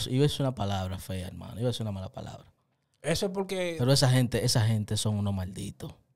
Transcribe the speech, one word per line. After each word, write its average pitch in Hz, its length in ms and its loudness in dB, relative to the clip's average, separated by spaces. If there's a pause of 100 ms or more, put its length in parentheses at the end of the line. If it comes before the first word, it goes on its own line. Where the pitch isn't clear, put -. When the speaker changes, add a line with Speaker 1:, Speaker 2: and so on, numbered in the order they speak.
Speaker 1:
iba 127 120 2
a 147 80 6
decir 143 140 -2
una 131 120 0
palabra 95 440 -2
fea, 92 280 -8
hermano, 90 320 -12
iba 117 100 -2
a 120 40 0
decir 117 100 -4
una 110 100 -4
mala 95 200 -6
palabra. - 340 -12 (560)
Speaker 2:
Eso 165 240 0
es 185 60 -2
porque 185 460 -2
Speaker 1:
Pero 131 140 4
esa 139 180 6
gente, 123 340 4
esa 123 160 4
gente 107 380 2
son 107 180 0
unos 101 180 0
malditos. 95 580 -8 (240)